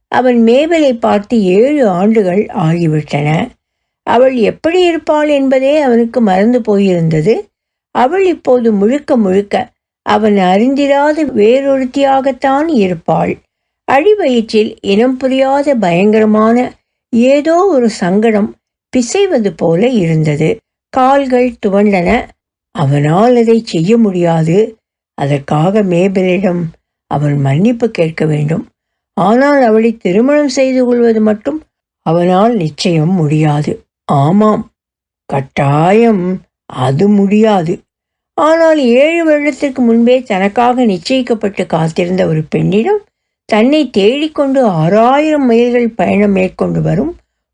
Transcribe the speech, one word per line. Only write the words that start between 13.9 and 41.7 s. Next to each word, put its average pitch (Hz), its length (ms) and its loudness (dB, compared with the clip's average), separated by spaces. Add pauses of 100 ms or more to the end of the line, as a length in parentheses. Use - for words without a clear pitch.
இனம் 226 360 0
புரியாத 269 580 0
பயங்கரமான 214 840 2 (560)
ஏதோ 277 420 2 (120)
ஒரு 262 220 2
சங்கடம் 208 600 -2 (440)
பிசைவது 254 640 -2
போல 175 380 0
இருந்தது. 160 540 0 (440)
கால்கள் 254 640 0
துவண்டன. 196 520 0 (640)
அவனால் 156 600 0
அதை 226 260 2
செய்ய 175 360 -2
முடியாது. 175 600 0 (600)
அதற்காக 151 640 -2
மேபலிடம் 185 800 0 (480)
அவன் 147 300 -2
மன்னிப்பு 202 480 0
கேட்க 165 360 -4
வேண்டும். 151 400 -2 (520)
ஆனால் 262 440 2
அவளை 226 360 2
திருமணம் 262 540 0
செய்து 262 320 0
கொள்வது 233 380 0
மட்டும் 214 380 -2 (460)
அவனால் 180 500 2
நிச்சயம் 165 580 -2
முடியாது. 151 600 0 (360)
ஆமாம், 202 540 2 (680)
கட்டாயம் 170 960 0 (540)
அது 139 300 0
முடியாது. 202 640 2 (640)
ஆனால் 320 420 2 (140)
ஏழு 311 300 2
வருடத்திற்கு 294 580 -2
முன்பே 233 400 2
தனக்காக 240 640 0
நிச்சயிக்கப்பட்டு 214 800 -2
காத்திருந்த 175 640 -2